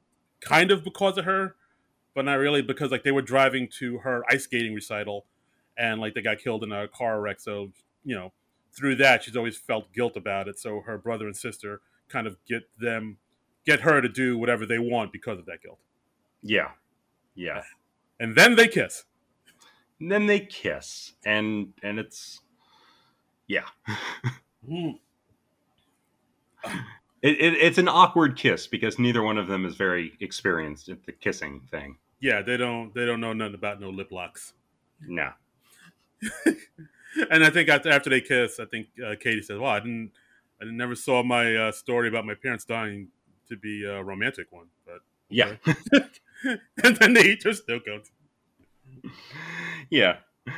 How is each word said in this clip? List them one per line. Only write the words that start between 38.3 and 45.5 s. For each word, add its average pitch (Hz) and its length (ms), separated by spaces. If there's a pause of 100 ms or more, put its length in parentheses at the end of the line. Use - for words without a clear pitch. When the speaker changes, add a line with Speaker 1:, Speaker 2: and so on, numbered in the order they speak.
Speaker 1:
I 117 60
think, 107 220 (180)
uh, 107 160
Katie 110 220
says, 101 160
"Well, 131 120
I 104 100
didn't, 113 320 (500)
I - 20
never 120 300
saw 123 280
my, 120 320
uh, 110 180
story 120 360
about 110 160
my 107 100
parents 120 300
dying 104 440 (420)
to 117 80
be 104 260
a 101 180
romantic 98 480
one." 87 160 (200)
But 87 140 (280)
Speaker 2:
Yeah. 110 280 (120)